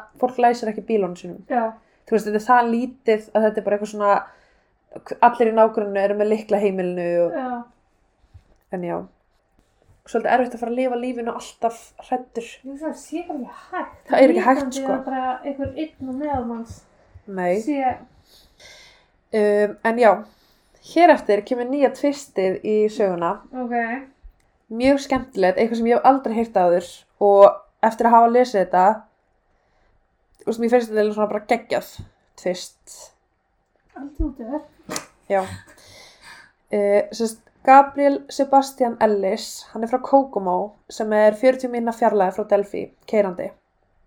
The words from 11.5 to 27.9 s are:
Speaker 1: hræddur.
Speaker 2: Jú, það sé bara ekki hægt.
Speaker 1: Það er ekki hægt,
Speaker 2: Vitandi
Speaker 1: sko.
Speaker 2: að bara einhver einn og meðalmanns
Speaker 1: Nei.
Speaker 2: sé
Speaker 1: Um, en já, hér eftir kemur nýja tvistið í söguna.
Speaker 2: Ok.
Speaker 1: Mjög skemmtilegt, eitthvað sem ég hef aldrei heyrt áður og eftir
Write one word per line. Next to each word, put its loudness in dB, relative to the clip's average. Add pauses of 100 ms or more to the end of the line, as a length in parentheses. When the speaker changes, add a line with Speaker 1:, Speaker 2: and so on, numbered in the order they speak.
Speaker 1:
hræddur. -8 (180)
Speaker 2:
Jú, -14
það -8
sé -12
bara -10
ekki -14 (160)
hægt. -10 (100)
Speaker 1:
Það 2
er 8
ekki 0
hægt, 2
Speaker 2:
Vitandi -6
Speaker 1:
sko. -6
Speaker 2:
að -6
bara -6
einhver -8
einn -12
og -10
meðalmanns -8 (480)
Speaker 1:
Nei. -2
Speaker 2:
sé -2 (1400)
Speaker 1:
Um, 2 (100)
en 0
já, 8 (760)
hér 6
eftir 2
kemur -4
nýja 2
tvistið -2
í -2 (120)
söguna. -2 (160)
Speaker 2:
Ok. -8 (1000)
Speaker 1:
Mjög 2
skemmtilegt, -2
eitthvað -2
sem 0
ég 4
hef -2
aldrei 2
heyrt -4
áður 2 (340)
og 8 (400)
eftir 0